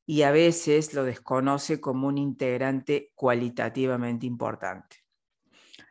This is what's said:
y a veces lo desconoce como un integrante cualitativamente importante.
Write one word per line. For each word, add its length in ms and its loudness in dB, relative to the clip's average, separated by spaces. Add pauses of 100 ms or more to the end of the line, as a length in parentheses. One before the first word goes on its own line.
y 160 2
a 80 4
veces 640 4
lo 80 0
desconoce 760 -2
como 280 -2
un 100 -2
integrante 960 -2
cualitativamente 1120 -2
importante. 720 -8 (920)